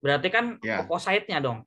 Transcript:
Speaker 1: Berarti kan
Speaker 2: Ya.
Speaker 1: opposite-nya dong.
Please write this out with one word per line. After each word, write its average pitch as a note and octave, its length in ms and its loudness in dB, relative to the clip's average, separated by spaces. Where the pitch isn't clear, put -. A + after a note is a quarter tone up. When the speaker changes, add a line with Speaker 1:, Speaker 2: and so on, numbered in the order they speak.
Speaker 1:
Berarti C#3+ 240 4
kan A#3 320 0
Speaker 2:
Ya. G#3+ 240 -2
Speaker 1:
opposite-nya F#3 560 0
dong. A#2 280 -2